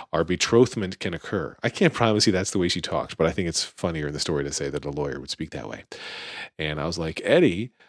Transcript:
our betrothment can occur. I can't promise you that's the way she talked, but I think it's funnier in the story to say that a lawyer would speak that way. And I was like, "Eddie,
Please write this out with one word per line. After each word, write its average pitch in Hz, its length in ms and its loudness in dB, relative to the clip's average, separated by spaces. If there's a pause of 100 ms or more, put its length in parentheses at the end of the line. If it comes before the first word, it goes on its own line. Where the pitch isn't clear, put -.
(120)
our 80 140 4
betrothment 101 760 4
can 90 140 -4
occur. 82 500 -4
I 120 60 2
can't - 240 2
promise 110 340 4
you 101 60 6
that's 92 180 0
the 98 80 0
way 90 80 4
she 87 140 -2
talked, - 340 -4
but 80 120 4
I 85 40 2
think 87 160 -2
it's - 160 -2
funnier 80 440 -4
in 73 60 -6
the 71 60 -4
story 73 240 0
to 69 80 -6
say 69 180 -4
that 69 140 -4
a 71 60 -6
lawyer 69 320 -4
would 73 80 -10
speak 80 220 -8
that 62 180 -10
way. - 160 -12 (720)
And 76 220 -4
I 73 40 -2
was 87 140 -4
like, 80 240 -4
"Eddie, 117 480 4 (180)